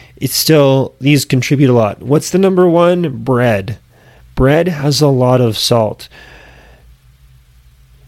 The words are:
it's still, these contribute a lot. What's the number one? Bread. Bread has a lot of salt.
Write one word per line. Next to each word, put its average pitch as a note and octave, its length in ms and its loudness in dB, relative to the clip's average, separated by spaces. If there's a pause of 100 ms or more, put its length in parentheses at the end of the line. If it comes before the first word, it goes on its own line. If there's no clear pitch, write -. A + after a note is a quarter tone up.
(160)
it's - 180 -6
still, C3+ 680 0
these C#3 240 0
contribute C3+ 460 0
a - 20 2
lot. A2 300 0
What's D3 260 -2
the F3+ 100 -2
number F#3 300 2
one? E3+ 560 0
Bread. A#2 540 -2 (560)
Bread D3+ 340 2
has D3 320 -2
a D3 80 2
lot B2+ 320 2
of A2+ 160 0
salt. - 540 -2 (2000)